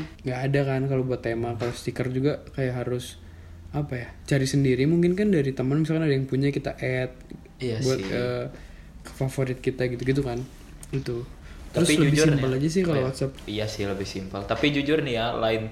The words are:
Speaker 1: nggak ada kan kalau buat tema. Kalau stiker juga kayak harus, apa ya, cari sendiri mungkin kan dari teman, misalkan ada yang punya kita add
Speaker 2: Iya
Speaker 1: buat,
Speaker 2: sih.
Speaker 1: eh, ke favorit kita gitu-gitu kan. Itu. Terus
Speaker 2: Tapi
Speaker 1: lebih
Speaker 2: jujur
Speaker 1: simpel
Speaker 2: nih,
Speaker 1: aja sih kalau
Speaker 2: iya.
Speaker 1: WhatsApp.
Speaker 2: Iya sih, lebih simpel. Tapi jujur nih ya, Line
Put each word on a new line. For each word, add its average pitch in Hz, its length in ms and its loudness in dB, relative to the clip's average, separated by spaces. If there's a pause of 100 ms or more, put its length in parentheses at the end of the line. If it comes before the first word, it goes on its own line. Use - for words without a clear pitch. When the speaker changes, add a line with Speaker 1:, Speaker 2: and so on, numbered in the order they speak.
(200)
Speaker 1:
nggak 127 240 -4
ada 139 200 2
kan 135 200 0
kalau 135 180 2
buat 123 180 -2
tema. 117 340 -2
Kalau 120 160 -2
stiker 120 380 -4
juga 131 340 0 (100)
kayak 127 240 -2
harus, 123 420 -4 (520)
apa 147 260 -4
ya, 120 120 -8 (160)
cari 135 220 4
sendiri 131 380 4
mungkin 170 300 4
kan 208 140 2
dari 143 240 4
teman, 135 260 0
misalkan 160 240 2
ada 151 100 4
yang 135 120 2
punya 135 260 2
kita 139 240 -4
add 127 400 -2 (420)
Speaker 2:
Iya 117 240 -2
Speaker 1:
buat, 131 180 2
Speaker 2:
sih. - 100 -4
Speaker 1:
eh, 123 360 -2 (560)
ke - 120 -16
favorit 131 460 -2
kita 127 300 0
gitu-gitu 127 340 0
kan. 123 200 -2 (480)
Itu. 127 320 -4 (500)
Terus 165 180 4
Speaker 2:
Tapi 151 80 8
Speaker 1:
lebih 143 140 8
Speaker 2:
jujur 151 160 6
Speaker 1:
simpel 139 200 4
Speaker 2:
nih, 131 80 2
Speaker 1:
aja 143 140 2
sih 185 120 2
kalau 170 140 2
Speaker 2:
iya. 131 80 4
Speaker 1:
WhatsApp. 135 280 -2 (120)
Speaker 2:
Iya 104 220 -2
sih, 104 180 -4
lebih 98 220 -2
simpel. 95 380 -6
Tapi 113 260 0
jujur 147 300 2
nih 139 160 -2
ya, 113 180 0
Line 113 380 2